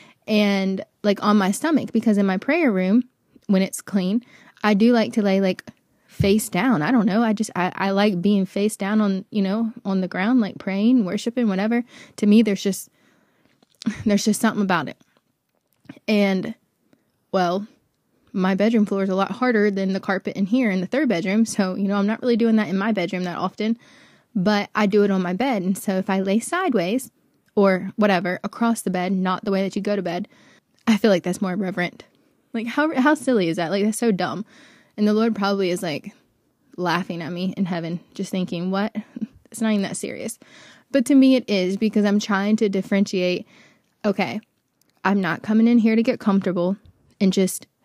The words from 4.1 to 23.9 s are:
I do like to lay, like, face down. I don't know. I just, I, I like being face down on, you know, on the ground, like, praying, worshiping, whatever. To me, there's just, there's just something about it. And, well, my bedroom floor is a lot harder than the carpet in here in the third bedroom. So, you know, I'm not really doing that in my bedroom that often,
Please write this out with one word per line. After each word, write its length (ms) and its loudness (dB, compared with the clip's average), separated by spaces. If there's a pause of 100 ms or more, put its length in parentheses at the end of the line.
I 100 4
do 180 4
like 200 2
to 100 0
lay, 180 2
like, 220 0 (520)
face 340 2
down. 320 0
I 120 0
don't 140 4
know. 160 2
I 100 2
just, 240 -4
I, 180 -2
I 160 -2
like 320 2
being 240 2
face 300 -2
down 240 -2
on, 300 -2
you 120 -2
know, 300 -2 (120)
on 160 -2
the 80 -2
ground, 320 0
like, 180 -4
praying, 460 2
worshiping, 440 -2
whatever. 340 0 (340)
To 100 -2
me, 160 8
there's 200 -2
just, 260 -4 (1200)
there's 180 2
just 160 0
something 220 0
about 260 -2
it. 80 -14 (1120)
And, 480 2 (800)
well, 340 0 (640)
my 220 0
bedroom 320 2
floor 160 -2
is 80 -2
a 40 -2
lot 180 0
harder 380 2
than 220 -2
the 80 -4
carpet 360 -4
in 100 0
here 240 0
in 100 0
the 60 -4
third 220 0
bedroom. 360 0
So, 300 -2
you 140 -2
know, 80 0
I'm 100 0
not 160 -4
really 140 2
doing 200 2
that 120 0
in 100 -2
my 140 0
bedroom 320 -4
that 120 -6
often, 400 -4 (580)